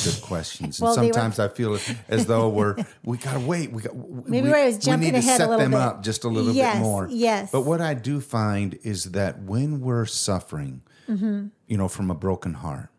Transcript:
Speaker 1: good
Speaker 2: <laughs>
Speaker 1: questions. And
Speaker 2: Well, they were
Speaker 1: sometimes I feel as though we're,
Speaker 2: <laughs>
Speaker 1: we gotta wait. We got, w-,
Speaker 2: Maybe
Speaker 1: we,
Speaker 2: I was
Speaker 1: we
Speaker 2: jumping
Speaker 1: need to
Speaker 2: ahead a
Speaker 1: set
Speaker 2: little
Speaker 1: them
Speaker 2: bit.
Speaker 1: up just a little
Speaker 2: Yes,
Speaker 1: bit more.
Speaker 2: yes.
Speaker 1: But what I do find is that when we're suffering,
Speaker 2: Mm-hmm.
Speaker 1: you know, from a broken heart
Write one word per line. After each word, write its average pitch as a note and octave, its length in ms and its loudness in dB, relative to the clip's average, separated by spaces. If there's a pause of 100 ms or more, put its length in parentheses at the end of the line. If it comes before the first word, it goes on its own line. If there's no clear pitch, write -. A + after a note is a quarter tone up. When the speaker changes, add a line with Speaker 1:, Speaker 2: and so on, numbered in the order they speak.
Speaker 1:
good E2+ 180 -2
Speaker 2:
<laughs> - 0 -
Speaker 1:
questions. - 560 -6
And A3+ 80 0
Speaker 2:
Well, A#3 100 4
they B2 120 4
were A#3 40 4
Speaker 1:
sometimes A2+ 280 0
I G#2 80 2
feel G#2+ 280 -2 (320)
as A#2 180 2
though A2+ 220 4
we're, G#2 280 2 (160)
Speaker 2:
<laughs> - 120 -20
Speaker 1:
we A#2+ 140 -4
gotta C3 220 -4
wait. D3 320 -2
We A2 100 -8
got, G#2 120 -8
w-, B2+ 340 -12
Speaker 2:
Maybe B3+ 200 2
Speaker 1:
we, D4+ 60 6
Speaker 2:
I C#4+ 120 6
was A#3 100 2
Speaker 1:
we G3+ 60 -12
Speaker 2:
jumping C4 300 2
Speaker 1:
need B3 100 4
to A#3+ 40 2
Speaker 2:
ahead B3+ 140 6
a - 40 4
Speaker 1:
set - 60 2
Speaker 2:
little A3+ 140 4
Speaker 1:
them C3 80 4
Speaker 2:
bit. C3 80 4
Speaker 1:
up A#2 240 0
just G#2+ 200 -2
a B2 40 -2
little A#2 240 2
Speaker 2:
Yes, B3+ 240 2
Speaker 1:
bit A3+ 60 2
more. G#3 280 0
Speaker 2:
yes. A3 400 0
Speaker 1:
But C3+ 120 2
what D#3+ 180 0
I D#3+ 140 0
do C3+ 260 -2
find G#2 640 0
is G2+ 280 -4
that F#2+ 300 -2
when C3 380 -2
we're A#2+ 260 0
suffering, D2+ 760 -4 (260)
Speaker 2:
Mm-hmm. G3+ 380 -2 (220)
Speaker 1:
you G#2 80 0
know, G2 100 2
from F#2 240 -2
a F2 60 -2
broken F2+ 380 -2
heart D2+ 340 -8 (100)